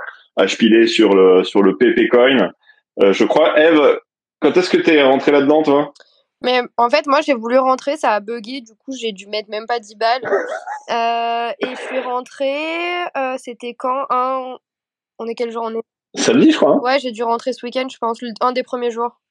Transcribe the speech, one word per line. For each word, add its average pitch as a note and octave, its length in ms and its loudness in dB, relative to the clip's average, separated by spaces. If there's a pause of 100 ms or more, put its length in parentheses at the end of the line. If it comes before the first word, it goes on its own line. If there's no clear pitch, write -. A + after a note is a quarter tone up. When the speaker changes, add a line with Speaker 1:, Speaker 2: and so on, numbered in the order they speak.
(360)
Speaker 1:
à G2 100 2
shpiler A2+ 400 4
sur A2 280 4
le, F#2 300 6
sur - 180 0
le F#2+ 140 2
P A#2+ 180 2
P A2+ 140 2
coin. B2 420 2 (500)
Euh, G2 120 4
je G#2+ 120 0
crois, D3+ 340 2
Eve, D3+ 400 4 (420)
quand D3 160 0
est-ce F3+ 120 2
que - 80 2
t'es D#3+ 260 2
rentré C3+ 280 2
là-dedans, C#3+ 320 4
toi ? D3 300 0 (500)
Speaker 2:
Mais B3 180 0 (160)
en A#3 140 0
fait, D4+ 160 0
moi, C#4+ 180 2
j'ai C#4+ 100 0
voulu A#3 220 -2
rentrer, C4 400 0
ça C4+ 140 -2
a G#3 100 0
bugué, A#3 400 -10
du A3+ 140 -20
coup, - 260 -16
j'ai A3+ 120 -6
dû F#3+ 140 -20
mettre G#3 220 -8
même G#3+ 180 -10
pas A#3+ 140 -2
dix G#3 160 -18
balles. A#3 280 0
Euh, A#3 1300 -4 (100)
et B3+ 100 -6
je B3 160 -12
suis C4 140 -8
rentrée, D4+ 1040 -6 (120)
euh, C4 220 -4
c'était A#3+ 360 -14
quand, C4+ 360 -6
hein, B3+ 460 -4 (640)
on A3+ 80 -10
est A#3 80 -8
quel A#3 160 -6
jour ? A3+ 160 -8
On A3+ 120 -8
est A3+ 40 -6 (380)
Speaker 1:
Samedi, C#4 300 4
je D4+ 60 2
crois, D3 160 4
hein. - 100 2
Speaker 2:
Ouais, B3+ 180 0
j'ai B3+ 120 -8
dû A3 100 -8
rentrer A#3 300 -4
ce A#3+ 120 -14
week-end, B3+ 260 -6
je - 80 -18
pense, A3+ 240 -6
le, A#3+ 80 -10 (100)
un B3 120 0
des B3+ 100 -4
premiers A#3+ 280 -6
jours. A#3 300 -6 (100)